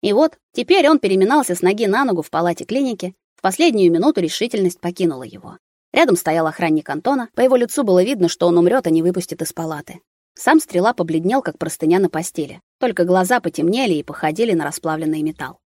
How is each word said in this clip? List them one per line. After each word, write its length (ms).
И 120
вот, 260
теперь 380
он 80
переминался 560
с 80
ноги 240
на 200
ногу 180
в 80
палате 340
клиники. 480
В 80
последнюю 480
минуту 280
решительность 600
покинула 420
его. 380
Рядом 220
стоял 320
охранник 420
Антона. 460
По 60
его 140
лицу 280
было 200
видно, 240
что 200
он 100
умрет, 300
а 20
не 140
выпустит 400
из 100
палаты. 460
Сам 260
Стрела 340
побледнел, 500
как 160
простыня 400
на 100
постели. 520
Только 260
глаза 360
потемнели 520
и 100
походили 500
на 100
расплавленный 580
металл. 480